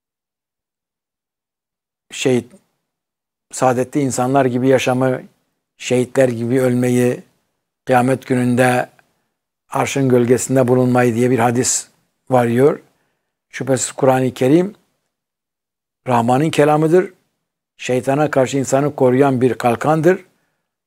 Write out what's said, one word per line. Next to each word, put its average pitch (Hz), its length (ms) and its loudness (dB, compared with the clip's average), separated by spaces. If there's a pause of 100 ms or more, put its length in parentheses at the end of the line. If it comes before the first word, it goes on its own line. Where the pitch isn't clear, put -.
(2000)
şehit, 123 400 -2 (1000)
saadetli 127 480 -2
insanlar 131 440 -2
gibi 127 240 0
yaşamı, 131 540 0 (540)
şehitler 127 520 0
gibi 120 320 -2
ölmeyi, 123 600 0 (640)
kıyamet 127 420 0
gününde 123 640 0 (800)
arşın 135 400 -2
gölgesinde 123 600 2
bulunmayı 123 460 2
diye 123 160 0
bir 127 80 0
hadis 120 500 -2 (420)
varıyor. 123 500 2 (720)
Şüphesiz 131 420 -6
Kur'an-ı 131 420 0
Kerim 170 400 0 (1300)
Rahman'ın 127 440 0
kelamıdır, 156 680 2 (600)
şeytana 135 520 -2
karşı 131 280 0
insanı 139 360 0
koruyan 131 460 2
bir 120 140 0
kalkandır. 156 720 0 (640)